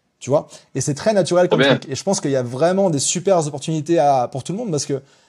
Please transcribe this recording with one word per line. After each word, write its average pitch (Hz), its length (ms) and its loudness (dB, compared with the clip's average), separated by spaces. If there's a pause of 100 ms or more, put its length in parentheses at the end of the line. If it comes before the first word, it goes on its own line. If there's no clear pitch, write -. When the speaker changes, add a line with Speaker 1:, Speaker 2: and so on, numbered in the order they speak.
(180)
Speaker 1:
tu - 120 -14
vois. 156 180 2 (260)
Et 135 60 -4
c'est 143 140 -2
très 214 200 -2
naturel 180 340 2
comme 165 120 2
Speaker 2:
Trop 135 80 4
bien. 123 100 4
Speaker 1:
truc. - 120 -12
Et 135 40 -4
je - 100 -10
pense 196 160 -2
qu'il 151 100 -2
y 135 60 0
a 127 60 0
vraiment 165 480 0
des 147 80 0
super 180 480 0
opportunités 151 520 -2
à, 139 300 2
pour 135 160 -10
tout - 80 -8
le 190 60 -6
monde 233 120 -6
parce 147 160 -2
que 139 140 -4 (280)